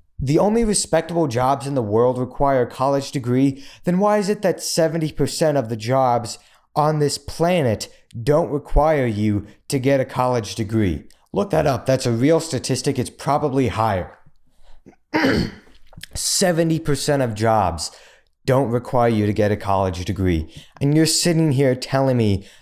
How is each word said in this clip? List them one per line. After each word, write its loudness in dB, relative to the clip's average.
the 0
only 2
respectable 0
jobs 0
in -6
the 0
world 2
require 0
a 0
college -2
degree, 0
then 0
why 2
is -2
it -4
that 0
seventy -2
percent 0
of -2
the -6
jobs 0
on 0
this 0
planet 0
don't 2
require 2
you 0
to -2
get 2
a 0
college -2
degree?" -2
Look -2
that 2
up. -2
That's 0
a 0
real 2
statistic. -4
It's -2
probably -2
higher. -2
<clears throat> -4
Seventy 0
percent 0
of -2
jobs 0
don't 2
require 0
you 2
to 0
get 2
a -2
college -2
degree. -2
And 2
you're 4
sitting 2
here 2
telling 0
me 2